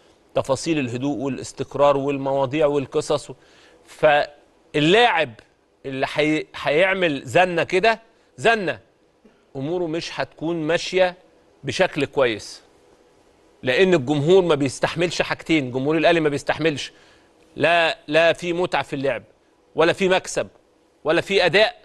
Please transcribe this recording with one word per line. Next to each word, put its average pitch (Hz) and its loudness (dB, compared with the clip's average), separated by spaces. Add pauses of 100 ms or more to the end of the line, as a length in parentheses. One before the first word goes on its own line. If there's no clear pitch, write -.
(360)
تفاصيل 151 -2
الهدوء 127 -4
والاستقرار 139 -2
والمواضيع 139 -2
والقصص. 143 -2 (540)
فاللاعب 156 0 (520)
اللي 135 -4
حي-، 151 0 (100)
هيعمل 170 0
زنه 165 2
كده، 214 0 (360)
زنه، 165 0 (760)
اموره 165 -4
مش 160 -8
هتكون 156 -6
ماشيه 175 0 (480)
بشكل 143 0
كويس، 117 -2 (1000)
لان 170 4
الجمهور 151 4
ما 160 2
بيستحملش 147 -2
حاجتين، 147 -2
جمهور 139 -2
الاهلي 165 4
ما 151 2
بيستحملش 143 -4 (640)
لا، 160 2 (100)
لا 160 4
في 175 -6
متعه 170 -2
في - -10
اللعب، 131 -4 (520)
ولا 156 4
في 190 0
مكسب، 175 -2 (560)
ولا 160 0
في 190 0
اداء. 180 2